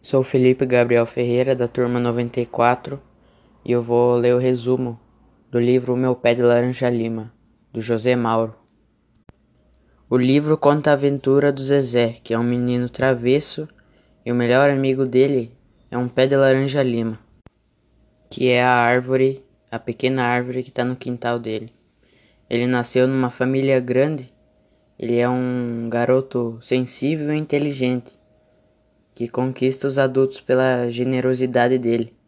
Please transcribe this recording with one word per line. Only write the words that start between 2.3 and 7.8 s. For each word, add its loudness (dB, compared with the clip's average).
e -4
quatro, 0
e -2
eu 0
vou 2
ler 2
o 2
resumo -2
do -2
livro 2
O 0
Meu 2
Pé 2
de 0
Laranja 2
Lima, -4
do -8